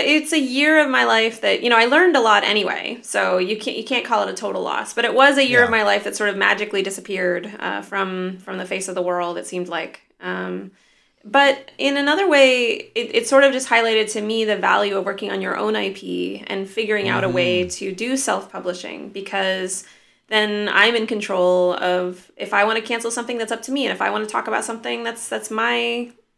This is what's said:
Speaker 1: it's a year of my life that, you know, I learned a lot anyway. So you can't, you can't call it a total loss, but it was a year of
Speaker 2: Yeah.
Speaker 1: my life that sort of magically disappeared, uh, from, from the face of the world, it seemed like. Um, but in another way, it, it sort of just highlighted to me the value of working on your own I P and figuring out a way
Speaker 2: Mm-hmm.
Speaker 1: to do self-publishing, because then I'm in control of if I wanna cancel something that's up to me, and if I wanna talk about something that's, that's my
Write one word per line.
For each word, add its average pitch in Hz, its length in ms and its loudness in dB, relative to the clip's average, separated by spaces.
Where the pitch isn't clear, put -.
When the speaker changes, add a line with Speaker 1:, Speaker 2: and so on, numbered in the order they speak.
Speaker 1:
it's 302 240 2
a 320 80 2
year 285 420 4
of 285 80 2
my 254 140 2
life 226 380 2
that, 196 200 2
you 240 80 0
know, 233 80 6
I 233 80 6
learned 311 300 6
a 254 60 6
lot 208 240 4
anyway. 208 580 -2
So 190 340 0
you 190 200 0
can't, 214 200 -6
you 226 60 -8
can't 233 220 -2
call 220 200 0
it 196 40 -4
a 190 40 -8
total 190 300 -6
loss, - 300 -4
but 233 120 -2
it 202 80 -2
was 269 240 6
a 277 80 4
year 247 180 4
of 233 60 2
Speaker 2:
Yeah. 226 80 2
Speaker 1:
my 214 60 2
life 202 220 2
that 202 100 -6
sort 208 140 0
of 196 80 -4
magically 202 440 0
disappeared, 190 760 -4
uh, 202 220 -6
from, 190 580 -6
from 190 180 -10
the 185 80 -8
face 190 220 -6
of 185 80 -8
the 180 80 -2
world, 175 340 -2
it 175 80 -10
seemed 180 220 -6
like. 165 340 -8
Um, 185 500 -8
but 269 540 2
in 277 200 0
another 302 300 2
way, 262 440 4
it, 240 180 -4
it 226 140 0
sort 277 160 8
of 269 100 6
just 262 160 -4
highlighted 220 440 2
to 214 100 -4
me 220 200 -2
the 214 140 2
value 196 400 2
of 185 80 -2
working 202 240 -6
on 196 100 -4
your 185 160 -4
own 214 200 -2
I 196 180 -2
P 185 540 -6
and 196 200 -6
figuring 208 420 -2
out 190 140 0
a 190 60 0
way 180 320 2
Speaker 2:
Mm-hmm. 180 160 -4
Speaker 1:
to 190 160 -8
do 233 240 -4
self-publishing, 190 920 -6
because 190 720 -4
then 208 440 0
I'm 226 220 6
in 220 100 0
control 180 680 2
of 180 640 -2
if 208 180 -4
I 202 80 6
wanna 220 180 2
cancel 233 300 -4
something 240 260 -6
that's 220 140 -6
up 226 120 -4
to 262 80 -10
me, 269 140 0
and 196 80 -2
if 190 80 -6
I 196 80 0
wanna 214 160 -2
talk 226 220 -4
about 220 180 -2
something 233 380 -6
that's, 233 260 -8
that's 220 220 -6
my 240 600 -2